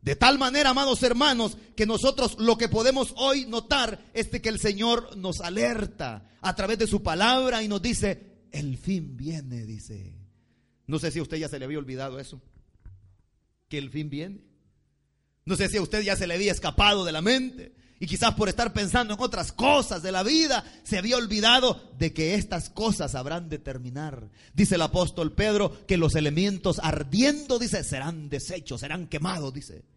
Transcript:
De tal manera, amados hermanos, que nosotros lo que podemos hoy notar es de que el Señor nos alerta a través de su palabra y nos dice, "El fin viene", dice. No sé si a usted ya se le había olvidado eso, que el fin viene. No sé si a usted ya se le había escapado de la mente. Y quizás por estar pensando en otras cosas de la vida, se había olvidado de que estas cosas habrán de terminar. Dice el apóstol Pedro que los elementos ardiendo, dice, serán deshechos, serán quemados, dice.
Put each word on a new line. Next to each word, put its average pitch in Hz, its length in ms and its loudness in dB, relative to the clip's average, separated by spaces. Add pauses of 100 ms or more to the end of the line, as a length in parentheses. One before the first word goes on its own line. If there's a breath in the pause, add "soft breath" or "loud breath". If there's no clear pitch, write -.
De 139 120 0
tal 262 240 6
manera, 269 320 4
amados 262 320 2
hermanos, 240 540 2 (180 loud breath)
que 214 120 0
nosotros 240 520 2
lo 220 200 6
que 226 100 0
podemos 254 480 2
hoy 269 300 0
notar 226 680 -2
es 220 180 -4
de 247 100 -4
que 220 100 -2
el 214 100 -4
Señor 226 560 0
nos 185 240 -6
alerta 190 880 -4 (120 soft breath)
a 185 120 -2
través 202 240 -2
de 220 80 2
su 202 160 0
palabra 226 600 2
y 214 60 -2
nos 202 120 -2
dice, - 720 -4
"El 143 240 -4
fin 151 400 -4
viene", 131 480 -8
dice. 101 500 -14 (720)
No 151 120 -4
sé 151 120 -2
si 139 80 -4
a 165 40 -2
usted 156 160 -6
ya 156 100 -4
se 143 100 -8
le 131 60 -8
había 147 140 -6
olvidado 131 420 -8
eso, 131 200 -16 (1300)
que 147 100 -8
el 139 120 -10
fin 151 200 -6
viene. 175 340 -10 (1000)
No 180 120 0
sé 190 120 2
si 196 100 0
a 190 40 2
usted 214 200 -2
ya 196 140 0
se 190 100 -2
le 170 80 -2
había 196 180 2
escapado 196 520 2
de 165 80 -4
la 156 100 -4
mente. 254 520 0 (240 soft breath)
Y 185 80 -6
quizás 214 280 2
por 208 140 2
estar 214 240 0
pensando 214 420 0
en 202 60 -8
otras 208 320 -2
cosas 247 500 2
de 185 100 -4
la 185 100 0
vida, 277 420 2 (200 loud breath)
se 208 140 -2
había 226 180 2
olvidado 233 840 2
de 165 140 0
que 160 220 0
estas 180 340 -2
cosas 185 460 -2
habrán 156 340 -6
de 151 100 -6
terminar. 127 720 -10 (240 soft breath)
Dice 190 200 6
el 170 80 4
apóstol 160 500 0
Pedro 208 540 0
que 185 100 2
los 165 180 4
elementos 165 680 2
ardiendo, 240 760 2
dice, 202 260 -2
serán 151 440 -6
deshechos, 135 520 -8
serán 156 260 -8
quemados, 165 480 -4
dice. 117 300 -14 (120)